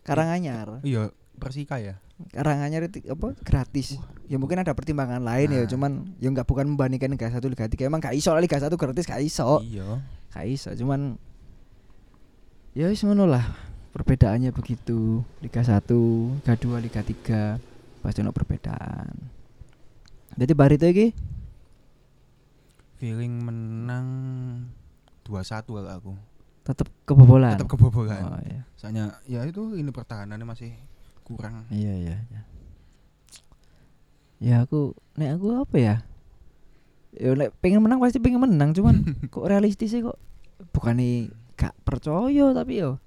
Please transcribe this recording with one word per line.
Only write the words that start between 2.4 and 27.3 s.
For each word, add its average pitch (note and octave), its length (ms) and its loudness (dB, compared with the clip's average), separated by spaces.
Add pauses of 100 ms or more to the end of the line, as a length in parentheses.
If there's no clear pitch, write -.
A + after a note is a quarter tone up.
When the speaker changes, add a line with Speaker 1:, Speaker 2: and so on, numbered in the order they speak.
Speaker 1:
itu G3 220 -12
apa? G#3 280 -6
Gratis. C3+ 640 -2
Speaker 2:
Wah. - 80 -12 (180)
Speaker 1:
Ya C#3 140 -6
mungkin C#3 180 -2
ada F3+ 140 -2
pertimbangan C3 500 -4
lain B2+ 300 0
ya, C3+ 80 2
Speaker 2:
Nah. A#2 100 0
Speaker 1:
cuman C3+ 220 -2 (260)
ya B2+ 120 -4
nggak C3+ 180 -2
bukan C#3 220 0
membandingkan C3+ 420 0
Liga B2 180 -4
satu, B2 200 -4
Liga A#2+ 180 -4
tiga. A#2 180 -4
Emang D3 140 0
nggak C3 160 -4
iso D3+ 160 2
lah D#3+ 80 4
Liga E3 180 2
satu D3 200 -2
gratis, D#3 280 -2
nggak - 160 -6
iso. D3 400 2
Speaker 2:
Iya. A2 380 -8 (320)
Speaker 1:
Nggak D#2 160 -10
iso, C3+ 300 -6
cuman C3+ 420 -4 (1500)
ya D#3 140 -2
wis G#3 160 0
ngono G3+ 240 4
lah C3 160 4 (480)
perbedaannya B2 600 4
begitu. A#2 760 -2 (140)
Liga C#3+ 200 -4
satu, A#2 800 4
Liga C#3 160 2
dua, B2 240 -2
Liga A2+ 240 -6
tiga. G#2+ 560 -4 (400)
Pasti - 240 -4
ono G#2 80 -2
perbedaan. - 800 -6 (1200)
Jadi B2+ 240 2
Barito C#3+ 320 6
iki G3+ 240 4 (1900)
Speaker 2:
feeling A#2+ 340 -6 (100)
menang A#2 680 -6 (1120)
dua G2 220 -8
satu A2 340 -10
kalau F#2+ 160 -12
aku. F#2+ 200 -16 (500)
Speaker 1:
Tetep - 240 -4 (180)
kebobolan. C3 500 10